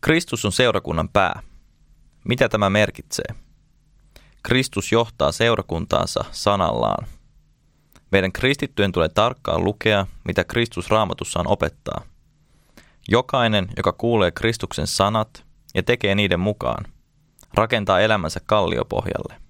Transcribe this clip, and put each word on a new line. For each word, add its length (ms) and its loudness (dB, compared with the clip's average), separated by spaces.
Kristus 440 0
on 80 0
seurakunnan 560 0
pää. 340 0
Mitä 240 2
tämä 220 2
merkitsee? 640 -2
Kristus 500 -2
johtaa 400 0
seurakuntaansa 1000 -2
sanallaan. 760 0
Meidän 200 2
kristittyjen 600 -2
tulee 160 2
tarkkaan 560 0
lukea, 420 0
mitä 200 -2
Kristus 460 -4
Raamatussaan 580 -2
opettaa. 540 -4
Jokainen, 680 2
joka 160 0
kuulee 380 2
Kristuksen 560 -4
sanat 580 0
ja 80 0
tekee 320 0
niiden 260 2
mukaan, 440 -4
rakentaa 460 2
elämänsä 460 0
kalliopohjalle. 880 -2